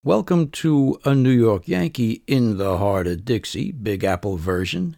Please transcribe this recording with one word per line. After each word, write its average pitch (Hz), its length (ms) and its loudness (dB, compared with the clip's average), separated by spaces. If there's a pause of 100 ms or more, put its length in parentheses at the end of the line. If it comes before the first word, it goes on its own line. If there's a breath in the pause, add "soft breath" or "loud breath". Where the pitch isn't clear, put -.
Welcome 175 460 0
to 143 560 0
A 139 100 4
New 131 140 4
York 113 360 4
Yankee 165 600 -2
in 120 300 0
the 95 200 0
Heart 98 300 0
of 87 160 -4
Dixie, 120 480 -4
Big 104 320 -6
Apple 95 320 -2
version. 92 640 -4